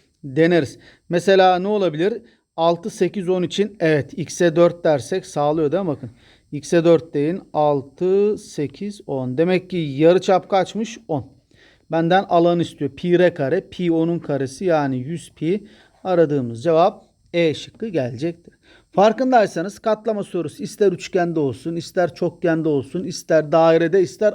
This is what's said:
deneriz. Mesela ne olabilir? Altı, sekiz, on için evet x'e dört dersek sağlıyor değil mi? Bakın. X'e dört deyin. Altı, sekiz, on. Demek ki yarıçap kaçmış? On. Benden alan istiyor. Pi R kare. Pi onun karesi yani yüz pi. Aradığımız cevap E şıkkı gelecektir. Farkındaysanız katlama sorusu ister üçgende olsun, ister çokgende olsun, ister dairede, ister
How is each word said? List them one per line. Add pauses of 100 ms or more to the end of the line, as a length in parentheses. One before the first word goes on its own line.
(240)
deneriz. (300)
Mesela
ne
olabilir? (340)
Altı,
sekiz,
on
için
evet
x'e
dört
dersek
sağlıyor
değil
mi?
Bakın. (420)
X'e
dört
deyin. (120)
Altı,
sekiz,
on.
Demek
ki
yarıçap
kaçmış?
On. (640)
Benden
alan
istiyor.
Pi
R
kare.
Pi
onun
karesi
yani
yüz
pi. (360)
Aradığımız
cevap (280)
E
şıkkı
gelecektir. (380)
Farkındaysanız
katlama
sorusu
ister
üçgende
olsun,
ister
çokgende
olsun,
ister
dairede,
ister